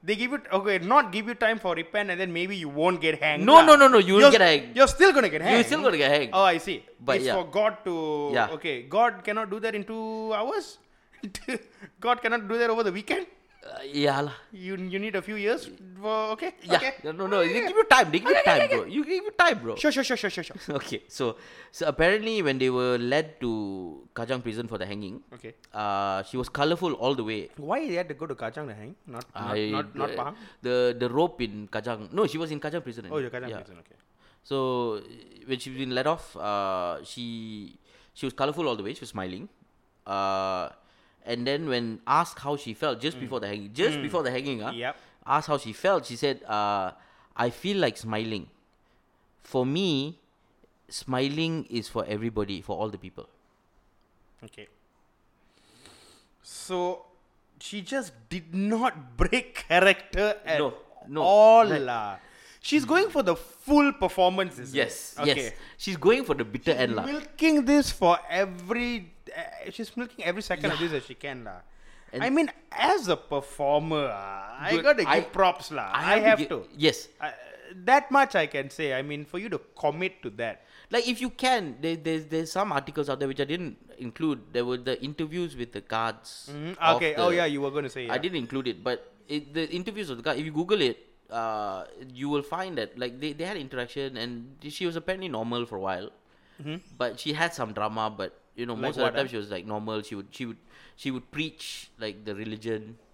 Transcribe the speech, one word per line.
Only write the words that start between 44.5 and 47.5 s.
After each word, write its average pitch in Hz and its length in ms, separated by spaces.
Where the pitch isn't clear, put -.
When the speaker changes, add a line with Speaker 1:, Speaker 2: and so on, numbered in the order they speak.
Speaker 2:
ah, 120 140
Speaker 1:
Yep. 120 220
Speaker 2:
asked 151 220
how 147 100
she 117 160
felt, 165 320
she 120 140
said, 139 320
uh, 104 400
"I 120 140